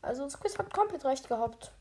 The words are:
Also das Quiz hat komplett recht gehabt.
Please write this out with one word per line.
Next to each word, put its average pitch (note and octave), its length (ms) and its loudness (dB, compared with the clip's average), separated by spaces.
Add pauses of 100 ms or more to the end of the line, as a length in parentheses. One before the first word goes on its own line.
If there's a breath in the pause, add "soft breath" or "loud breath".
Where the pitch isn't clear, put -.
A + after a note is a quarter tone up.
Also B3+ 220 -2
das C#4+ 140 -8
Quiz - 200 -2
hat - 140 -4
komplett G#4 320 2
recht C4 240 2
gehabt. A#3 520 -2